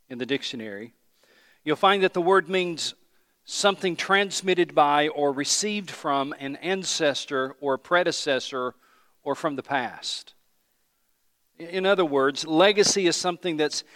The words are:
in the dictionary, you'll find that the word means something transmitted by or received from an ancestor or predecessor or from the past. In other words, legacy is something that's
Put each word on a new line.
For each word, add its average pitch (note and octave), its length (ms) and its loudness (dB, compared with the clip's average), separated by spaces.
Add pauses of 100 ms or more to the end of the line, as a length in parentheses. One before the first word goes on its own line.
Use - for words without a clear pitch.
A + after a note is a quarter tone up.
in B2+ 80 -12
the B2 80 -6
dictionary, A#2 680 -8 (680)
you'll D3+ 140 0
find G3 260 4
that F#3 100 2
the F#3 80 -2
word F3 280 4
means F3+ 460 -4 (500)
something F#3+ 500 0
transmitted F3+ 800 0
by D3 320 4
or D3 240 0
received F#3 580 -4
from C#3+ 500 -4
an C#3 180 -10
ancestor D3 1040 -2
or C#3 160 0
predecessor C#3 960 -2 (500)
or C#3 120 -2
from D3+ 200 -4
the B2+ 80 -8
past. - 720 -6 (1300)
In F3+ 260 -6
other F#3+ 180 4
words, C#3 420 0
legacy F#3+ 600 4
is E3 80 2
something F3 400 -4
that's D3+ 300 -2 (100)